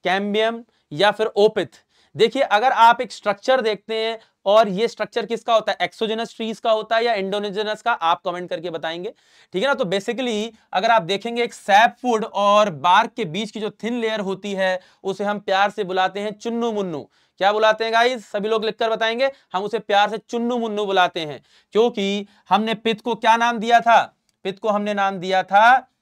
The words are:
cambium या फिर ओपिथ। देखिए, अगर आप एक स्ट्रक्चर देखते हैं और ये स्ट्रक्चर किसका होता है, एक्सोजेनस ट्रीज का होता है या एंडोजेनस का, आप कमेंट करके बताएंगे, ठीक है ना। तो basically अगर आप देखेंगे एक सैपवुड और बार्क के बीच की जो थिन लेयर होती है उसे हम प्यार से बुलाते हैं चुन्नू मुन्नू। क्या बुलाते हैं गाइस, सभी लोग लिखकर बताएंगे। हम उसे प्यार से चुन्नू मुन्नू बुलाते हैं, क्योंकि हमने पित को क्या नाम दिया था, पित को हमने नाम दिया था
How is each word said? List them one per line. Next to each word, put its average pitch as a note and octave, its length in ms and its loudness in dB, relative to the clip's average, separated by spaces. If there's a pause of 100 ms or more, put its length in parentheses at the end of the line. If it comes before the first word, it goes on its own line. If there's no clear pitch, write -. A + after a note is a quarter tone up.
cambium G#3 580 -2 (280)
या F#3 200 2
फिर A3 160 -2
ओपिथ। - 560 0 (320)
देखिए, A3+ 280 2
अगर G#3+ 280 2
आप A3+ 300 6
एक - 100 -8
स्ट्रक्चर A#3+ 500 0
देखते A3 360 -4
हैं A3 220 -4 (260)
और G#3+ 240 6
ये G3+ 180 -2
स्ट्रक्चर G#3+ 380 -6
किसका A3+ 280 -4
होता G#3+ 180 0
है, F#3+ 100 -4
एक्सोजेनस A3 540 -6
ट्रीज A3 240 -8
का A#3 120 -2
होता A3 240 0
है A#3 100 0
या A#3 80 0
एंडोजेनस G#3 680 -6
का, A#3 100 -2
आप A3+ 320 0
कमेंट F3+ 260 -8
करके F3 200 -8
बताएंगे, E3 440 -10 (400)
ठीक F3+ 80 -2
है C4 60 0
ना। C#4+ 60 2
तो B3+ 140 -2
basically G#3 540 -4 (320)
अगर G3 180 0
आप A3+ 120 4
देखेंगे A3+ 400 -4
एक A#3+ 100 -6
सैपवुड A3 720 2
और G3+ 440 2 (120)
बार्क A3 340 4
के A#3 120 -4
बीच G3+ 240 -8
की A3 80 -12
जो G#3 140 -6
थिन A#3+ 280 -6
लेयर A3 200 -4
होती G3 320 -8
है F#3 260 -2 (240)
उसे F#3+ 200 -4
हम G#3 180 -4
प्यार G3 280 0
से G#3 140 -6
बुलाते F#3 360 -2
हैं G#3 140 -6
चुन्नू A#3 380 -4
मुन्नू। F3+ 360 -6 (340)
क्या G3 120 4
बुलाते A3 300 2
हैं A3+ 100 -2
गाइस, A#3 320 0
सभी G#3 240 -6
लोग A3 160 -2
लिखकर A3 240 -2
बताएंगे। A3+ 420 -2 (220)
हम F#3 100 -4
उसे G#3 180 -4
प्यार G3+ 280 2
से G#3+ 100 -8
चुन्नू A#3+ 380 -4
मुन्नू G#3 280 -4
बुलाते F3+ 360 0
हैं, D3 200 -10 (320)
क्योंकि G3+ 540 0 (220)
हमने G#3+ 260 0
पित A3 260 -4
को A#3 140 -4
क्या A3 220 2
नाम A#3 220 0
दिया A#3 220 4
था, A3+ 200 6 (440)
पित F#3+ 140 -8
को A3 100 -4
हमने G#3 240 -2
नाम G3 260 -2
दिया F#3 240 0
था A3+ 460 4 (120)